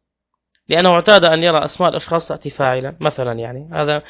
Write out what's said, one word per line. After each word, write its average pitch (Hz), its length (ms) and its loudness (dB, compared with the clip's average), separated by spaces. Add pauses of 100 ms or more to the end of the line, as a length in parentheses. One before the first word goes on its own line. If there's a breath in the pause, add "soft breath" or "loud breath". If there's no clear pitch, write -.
(680)
لأنه 175 200 4
اعتاد 175 340 6
أن 165 200 2
يرى 156 220 2
أسماء 170 240 -2
الأشخاص 165 380 -4
تأتي 147 220 -10
فاعلًا 131 500 -4
مثلًا، 135 340 -4
يعني، 123 400 -12
هذا 147 360 -2